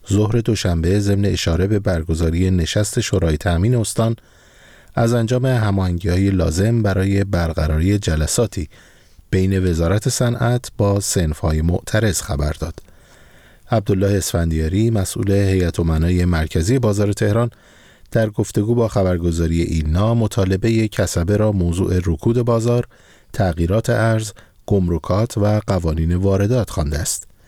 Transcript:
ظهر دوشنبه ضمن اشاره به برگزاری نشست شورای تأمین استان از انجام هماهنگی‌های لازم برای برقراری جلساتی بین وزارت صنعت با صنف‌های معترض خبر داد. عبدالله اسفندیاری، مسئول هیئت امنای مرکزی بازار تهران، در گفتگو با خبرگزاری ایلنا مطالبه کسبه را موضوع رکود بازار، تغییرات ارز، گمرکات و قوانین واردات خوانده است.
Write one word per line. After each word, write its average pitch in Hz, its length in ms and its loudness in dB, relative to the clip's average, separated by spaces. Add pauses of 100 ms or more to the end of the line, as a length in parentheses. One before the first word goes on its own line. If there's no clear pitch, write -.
(120)
ظهر 107 280 2
دوشنبه 95 600 0
ضمن 101 260 2
اشاره 90 420 0
به 104 120 2
برگزاری 85 720 0
نشست 92 480 0
شورای 85 380 0
تأمین 95 380 0
استان 113 400 0 (800)
از 117 180 2
انجام 120 320 0
هماهنگی‌های 98 840 0
لازم 95 520 2
برای 98 420 0
برقراری 85 760 0
جلساتی 80 720 -2 (600)
بین 92 400 2
وزارت 85 400 0
صنعت 120 680 0
با 101 220 2
صنف‌های 78 600 -2
معترض 92 600 0
خبر 73 380 -4
داد. 80 140 -8 (1000)
عبدالله 101 460 2
اسفندیاری، 85 720 0
مسئول 98 420 -2
هیئت 95 480 2
امنای 85 460 2
مرکزی 87 540 0
بازار 104 340 0
تهران، 110 360 0 (600)
در 110 180 0
گفتگو 110 460 -2
با 117 120 2
خبرگزاری 85 720 0
ایلنا 82 520 0
مطالبه 110 720 0
کسبه 95 500 -2
را 107 140 2
موضوع 90 540 0
رکود 117 360 0
بازار، 120 460 0 (460)
تغییرات 90 560 0
ارز، 110 420 0 (340)
گمرکات 92 720 0
و 104 300 2
قوانین 82 480 0
واردات 98 540 0
خوانده 76 300 -4
است. - 280 -6 (200)